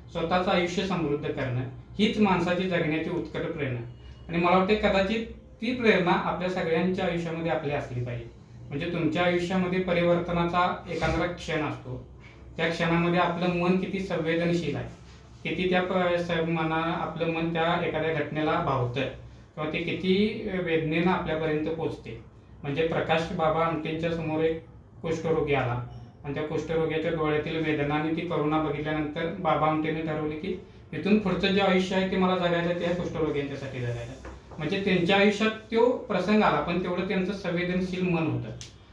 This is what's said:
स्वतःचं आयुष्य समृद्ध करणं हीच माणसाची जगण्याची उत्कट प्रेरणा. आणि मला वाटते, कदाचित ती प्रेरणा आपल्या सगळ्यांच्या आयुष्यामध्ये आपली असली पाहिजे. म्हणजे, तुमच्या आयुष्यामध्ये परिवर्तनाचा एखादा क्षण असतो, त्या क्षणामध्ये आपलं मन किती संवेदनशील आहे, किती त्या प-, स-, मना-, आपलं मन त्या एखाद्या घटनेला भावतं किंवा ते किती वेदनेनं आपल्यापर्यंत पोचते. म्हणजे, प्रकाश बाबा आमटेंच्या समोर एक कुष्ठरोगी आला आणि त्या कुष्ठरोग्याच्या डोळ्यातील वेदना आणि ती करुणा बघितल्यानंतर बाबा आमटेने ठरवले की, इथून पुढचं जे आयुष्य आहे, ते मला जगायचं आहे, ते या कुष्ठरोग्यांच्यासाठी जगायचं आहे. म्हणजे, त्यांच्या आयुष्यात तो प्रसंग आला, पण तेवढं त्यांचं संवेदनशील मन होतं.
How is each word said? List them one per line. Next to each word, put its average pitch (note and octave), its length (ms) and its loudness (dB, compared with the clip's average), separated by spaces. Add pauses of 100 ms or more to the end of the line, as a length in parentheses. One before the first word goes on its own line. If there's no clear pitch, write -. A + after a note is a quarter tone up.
(120)
स्वतःचं F3+ 400 2
आयुष्य F3+ 320 2
समृद्ध D#3+ 420 0
करणं B2+ 360 -2 (380)
हीच A3 200 2
माणसाची F3+ 500 2
जगण्याची D#3+ 400 0
उत्कट D#3+ 320 -4
प्रेरणा. C3 380 -4 (480)
आणि E3+ 100 -2
मला F3 200 6
वाटते, F#3+ 180 4
कदाचित G3+ 500 2 (360)
ती A#3+ 120 0
प्रेरणा F#3+ 380 4
आपल्या F3+ 380 0
सगळ्यांच्या F3+ 560 0
आयुष्यामध्ये E3 460 -2
आपली C#3+ 200 -2
असली B2 340 -4
पाहिजे. A#2 200 -8 (440)
म्हणजे, E3+ 240 -4
तुमच्या E3 300 2
आयुष्यामध्ये F3+ 560 2
परिवर्तनाचा F3 1120 2
एखादा D#3+ 360 0
क्षण D#3+ 380 -4
असतो, B2 440 -8 (500)
त्या E3+ 120 0
क्षणामध्ये E3+ 500 2
आपलं F3 300 0
मन F3 280 2
किती F#3+ 220 -4
संवेदनशील E3 760 0
आहे, A#2+ 140 -6 (540)
किती F#3 260 -2
त्या F3+ 120 4
प-, F3+ 380 2
स-, E3 300 0
मना-, E3 440 0
आपलं E3 400 -2
मन E3 200 -2
त्या E3+ 320 2
एखाद्या D#3+ 280 0
घटनेला D3+ 380 0
भावतं C3+ 500 0 (540)
किंवा D#3 180 -4
ते E3+ 40 -2
किती F#3 720 0 (140)
वेदनेनं E3 480 2
आपल्यापर्यंत D#3 560 0
पोचते. - 560 -6 (400)
म्हणजे, C#3+ 240 0
प्रकाश D#3+ 440 0
बाबा D#3+ 340 2
आमटेंच्या D#3+ 460 -2
समोर D#3+ 320 -2
एक E3 220 0 (360)
कुष्ठरोगी D#3 520 0
आला A#2+ 300 0 (400)
आणि C#3+ 100 -6
त्या D#3 100 -2
कुष्ठरोग्याच्या D#3+ 680 0
डोळ्यातील D#3 540 0
वेदना C#3+ 300 0
आणि D#3+ 200 0
ती - 60 -2
करुणा D#3 400 0
बघितल्यानंतर D3+ 800 -2
बाबा D#3 280 2
आमटेने D#3 340 0
ठरवले D#3 340 -2
की, F#3 260 -6 (320)
इथून G3 260 4
पुढचं F3+ 280 0
जे F#3+ 140 2
आयुष्य F#3 340 4
आहे, F#3+ 160 2
ते G3 60 0
मला F#3 200 4
जगायचं E3+ 320 2
आहे, F3 100 0
ते F3 60 -2
या F3+ 100 0
कुष्ठरोग्यांच्यासाठी C#3 840 -2
जगायचं A#2+ 200 -4
आहे. A#2+ 160 -10 (420)
म्हणजे, F#3 280 -2
त्यांच्या F#3 320 4
आयुष्यात G#3 340 4
तो A#3 380 2
प्रसंग G#3 540 2
आला, - 160 4
पण F3+ 240 0
तेवढं F3+ 240 -2
त्यांचं F#3 260 0
संवेदनशील F3+ 760 -2
मन D#3+ 180 2
होतं. A#2+ 220 -2 (440)